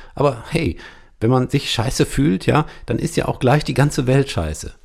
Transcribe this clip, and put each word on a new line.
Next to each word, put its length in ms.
aber 360
hey, 280
wenn 120
man 180
sich 220
scheiße 340
fühlt, 400
ja, 220
dann 140
ist 180
ja 100
auch 120
gleich 240
die 100
ganze 320
Welt 240
scheiße. 420